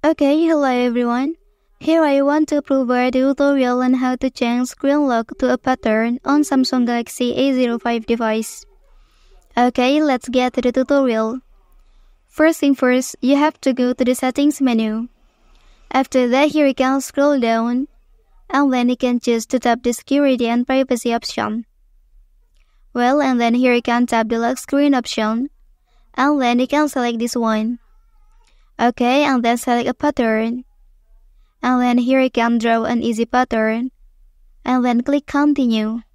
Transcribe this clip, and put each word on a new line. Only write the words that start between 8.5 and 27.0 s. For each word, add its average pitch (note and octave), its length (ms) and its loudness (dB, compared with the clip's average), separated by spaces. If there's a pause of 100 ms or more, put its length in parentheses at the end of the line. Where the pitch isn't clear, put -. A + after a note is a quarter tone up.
Okay, B3+ 460 2
let's C4 260 -2
get B3 260 -2
to B3 60 -2
the A#3+ 120 0
tutorial. B3+ 680 0 (880)
First D#4+ 320 2
thing C#4+ 140 2
first, B3+ 460 0
you C4+ 160 2
have D4+ 260 0
to C4+ 100 0
go B3 200 -2
to B3+ 120 -2
the B3+ 100 2
settings C#4+ 460 -2
menu. A3+ 480 -2 (800)
After C4 380 0
that, C#4 220 2
here D4 160 2
you C4 80 2
can C4 260 0
scroll C#4 400 0
down, A#3 480 -2 (600)
and C#4 240 2
then B3 160 2
you B3 80 0
can B3 220 0
choose A3+ 280 -2
to C4 120 -2
tap A#3+ 240 0
the A#3+ 100 0
security C4 560 0
and A#3+ 180 0
privacy C4 460 0
option. A3+ 540 -6 (1300)
Well, B3 300 2
and C4 180 0
then A#3 140 2
here B3 200 2
you A#3+ 80 0
can A#3+ 240 0
tap A3+ 220 0
the A3+ 100 -2
lock A#3+ 200 -2
screen C#4+ 360 2
option, A#3 560 -2 (640)
and C#4+ 260 0
then A#3+ 180 2
you B3+ 80 2
can D4+ 220 0
select A#3+ 300 -4